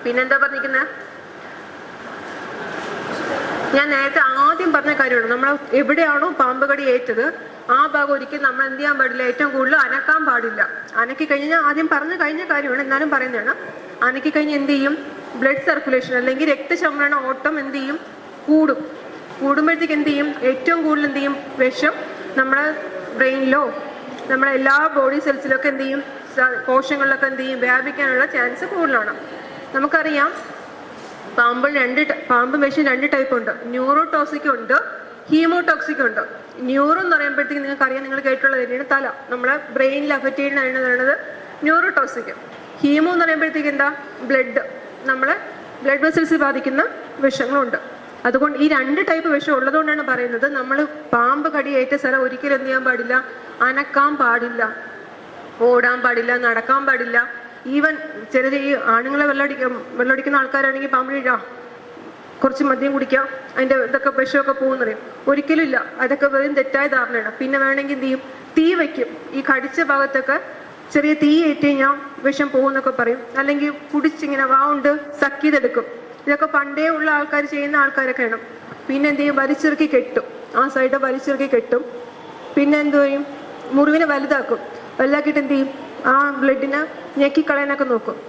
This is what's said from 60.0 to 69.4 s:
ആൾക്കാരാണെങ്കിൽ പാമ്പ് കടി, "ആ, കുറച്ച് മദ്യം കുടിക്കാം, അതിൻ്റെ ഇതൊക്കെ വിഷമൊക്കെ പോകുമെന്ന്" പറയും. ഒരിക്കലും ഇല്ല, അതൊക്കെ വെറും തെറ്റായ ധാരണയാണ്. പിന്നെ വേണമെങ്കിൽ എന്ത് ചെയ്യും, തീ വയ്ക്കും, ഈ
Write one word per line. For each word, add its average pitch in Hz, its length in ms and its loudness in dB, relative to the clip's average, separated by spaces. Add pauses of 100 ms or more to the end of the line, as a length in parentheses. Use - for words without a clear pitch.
ആൾക്കാരാണെങ്കിൽ 269 500 0
പാമ്പ് 262 260 0
കടി, 262 140 -2
"ആ, 247 140 0 (1040)
കുറച്ച് 269 200 0
മദ്യം 269 280 2
കുടിക്കാം, 269 360 0 (280)
അതിൻ്റെ 262 200 2
ഇതൊക്കെ 262 420 0
വിഷമൊക്കെ 269 340 0
പോകുമെന്ന്" 262 340 0
പറയും. 214 120 -4 (300)
ഒരിക്കലും 285 360 2
ഇല്ല, 262 220 0 (140)
അതൊക്കെ 277 280 2
വെറും 277 260 2
തെറ്റായ 277 340 0
ധാരണയാണ്. 240 440 0
പിന്നെ 269 280 -2
വേണമെങ്കിൽ 277 340 0
എന്ത് 262 120 -4
ചെയ്യും, 262 160 0 (360)
തീ 330 160 6
വയ്ക്കും, 302 340 0 (240)
ഈ 269 120 -4 (100)